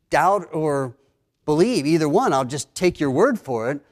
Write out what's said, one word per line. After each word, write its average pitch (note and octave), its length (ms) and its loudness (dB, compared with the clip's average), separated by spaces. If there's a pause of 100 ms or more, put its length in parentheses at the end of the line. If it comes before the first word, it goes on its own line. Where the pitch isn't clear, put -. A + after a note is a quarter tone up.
doubt F3 440 2
or C#3+ 420 -4 (500)
believe E3 400 2
either D#3 220 2
one. G3+ 240 2
I'll C3+ 140 0
just C3 280 -10
take F3+ 260 -2
your C#3+ 120 0
word G#3+ 260 2
for A#2+ 320 -6
it." C#3+ 120 -6 (100)